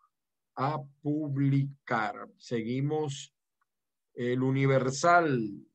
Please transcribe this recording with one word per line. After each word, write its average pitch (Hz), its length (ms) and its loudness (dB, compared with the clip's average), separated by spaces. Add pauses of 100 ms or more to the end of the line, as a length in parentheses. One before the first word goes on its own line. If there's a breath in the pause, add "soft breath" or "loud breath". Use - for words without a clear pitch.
(560)
a 143 240 -2 (220)
publicar. 139 1400 -2
Seguimos. 139 960 -4 (800)
El 123 280 -2
Universal, 135 840 4 (480)